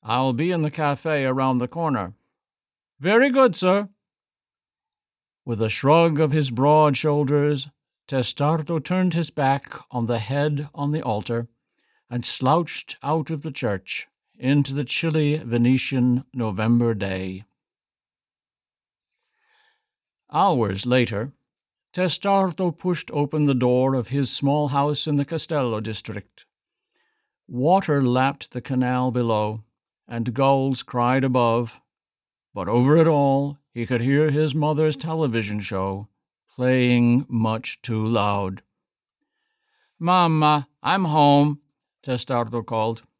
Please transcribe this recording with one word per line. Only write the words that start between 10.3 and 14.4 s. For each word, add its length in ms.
on 180
the 100
altar 480
and 160
slouched 760
out 260
of 120
the 100
church 560
into 340